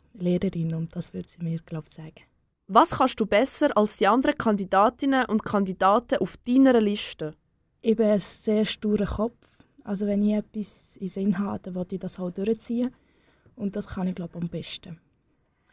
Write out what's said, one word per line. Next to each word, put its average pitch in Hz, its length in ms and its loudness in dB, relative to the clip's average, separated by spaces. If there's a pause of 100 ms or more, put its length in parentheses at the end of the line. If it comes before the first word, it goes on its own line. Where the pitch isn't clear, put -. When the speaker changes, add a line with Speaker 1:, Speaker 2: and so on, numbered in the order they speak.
(140)
Speaker 1:
Lehrerin, 180 600 -2
und 165 220 -8
das - 180 -8
würde 185 140 -10
sie - 160 -12
mir, 165 200 -4
glaub 156 220 -10
ich, - 80 -20
sagen. 156 300 -20 (420)
Speaker 2:
Was 240 240 6
kannst - 300 0
du 220 60 0
besser 269 500 2
als 214 200 4
die 220 100 2
anderen 262 300 4
Kandidatinnen 226 920 2
und 214 180 0
Kandidaten 196 760 2
auf - 200 -4
deiner 254 420 6
Liste? 202 540 -4 (480)
Speaker 1:
Ich 220 140 2
bin 220 120 2
ein 208 100 4
sehr 214 460 -2
sturer 208 420 0
Kopf. 226 300 -4 (480)
Also 202 220 -4
wenn 202 160 0
ich 208 120 2
etwas - 640 -8
in 190 120 -8
Sinn 196 300 -2
habe, 202 220 -6
dann 180 140 -12
will 180 160 -6
ich 185 100 -6
das - 180 -10
halt 180 200 -8
durchziehen. 226 520 -4 (680)
Und 202 200 -6
das 208 120 -8
kann 185 200 -6
ich, 185 80 -4
glaub 175 200 -12
ich, 170 60 -10
am 170 60 -4
besten. 165 500 -12 (760)